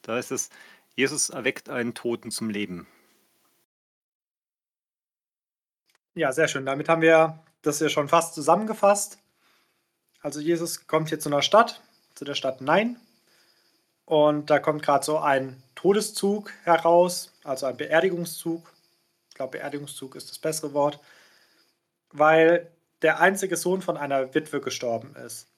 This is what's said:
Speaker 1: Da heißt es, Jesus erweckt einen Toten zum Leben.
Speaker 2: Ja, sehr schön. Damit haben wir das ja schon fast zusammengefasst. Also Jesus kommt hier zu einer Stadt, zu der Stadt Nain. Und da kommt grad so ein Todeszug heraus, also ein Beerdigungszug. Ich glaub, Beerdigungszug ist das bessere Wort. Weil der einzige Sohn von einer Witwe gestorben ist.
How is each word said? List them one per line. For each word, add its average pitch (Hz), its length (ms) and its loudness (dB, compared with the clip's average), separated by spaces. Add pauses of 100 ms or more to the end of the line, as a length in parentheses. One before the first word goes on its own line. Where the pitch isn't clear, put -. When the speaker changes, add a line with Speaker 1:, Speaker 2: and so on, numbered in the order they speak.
Speaker 1:
Da 113 140 -6
heißt 123 160 -6
es, - 180 -6 (460)
Jesus 139 340 -2
erweckt - 400 -8
einen 120 240 -4
Toten 117 360 -6
zum 110 200 -6
Leben. 95 360 -8 (3250)
Speaker 2:
Ja, 151 180 0
sehr 151 160 2
schön. 135 180 -6
Damit 139 220 -4
haben 165 120 2
wir 160 420 6 (200)
das 147 180 -2
ja 151 80 2
schon 147 200 0
fast 165 260 2
zusammengefasst. 202 840 2 (1040)
Also 147 180 -8
Jesus 170 480 -4
kommt 156 220 0
hier 156 100 -4
zu 151 120 -6
einer 143 120 0
Stadt, 220 400 4 (320)
zu - 100 -16
der 143 100 -8
Stadt 131 260 -4
Nain. 196 400 0 (1040)
Und 151 460 2
da 147 100 4
kommt 151 240 -2
grad 139 200 2
so 151 140 -2
ein 135 420 0 (140)
Todeszug 202 800 -2 (100)
heraus, 175 720 2 (100)
also 139 240 -6
ein 123 100 -4
Beerdigungszug. 170 960 -4 (580)
Ich - 40 -20
glaub, 131 160 -10
Beerdigungszug 143 640 -12
ist 117 160 -18
das - 80 -18
bessere 156 360 -6
Wort. 147 260 0 (1080)
Weil 160 600 4 (320)
der 156 160 2
einzige 190 380 2
Sohn 185 260 -4
von 165 140 -4
einer 139 360 -4
Witwe 151 280 -4
gestorben 127 560 -8
ist. 120 420 -18